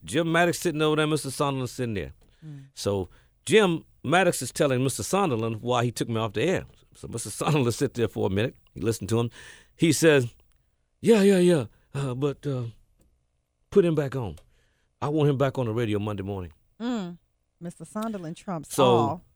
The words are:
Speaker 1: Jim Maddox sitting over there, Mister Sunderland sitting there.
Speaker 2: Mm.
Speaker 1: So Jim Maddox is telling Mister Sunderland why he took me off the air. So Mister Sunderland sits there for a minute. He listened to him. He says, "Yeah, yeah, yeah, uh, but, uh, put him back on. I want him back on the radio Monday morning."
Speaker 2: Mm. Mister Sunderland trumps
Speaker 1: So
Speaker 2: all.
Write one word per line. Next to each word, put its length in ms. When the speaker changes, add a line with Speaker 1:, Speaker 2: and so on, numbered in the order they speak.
Speaker 1:
Jim 280
Maddox 280
sitting 220
over 140
there, 120
Mister 220
Sunderland 400
sitting 240
there. 200
Speaker 2:
Mm. 280
Speaker 1:
So 360
Jim 400
Maddox 380
is 100
telling 320
Mister 200
Sunderland 580
why 240
he 60
took 180
me 80
off 160
the 100
air. 200
So 120
Mister 220
Sunderland 440
sits 240
there 120
for 180
a 20
minute. 260
He 80
listened 280
to 100
him. 100
He 160
says, 360
"Yeah, 200
yeah, 180
yeah, 260
uh, 200
but, 340
uh, 160
put 160
him 100
back 200
on. 220
I 80
want 200
him 80
back 200
on 80
the 80
radio 260
Monday 240
morning." 280
Speaker 2:
Mm. 360
Mister 260
Sunderland 520
trumps 360
Speaker 1:
So 120
Speaker 2:
all. 400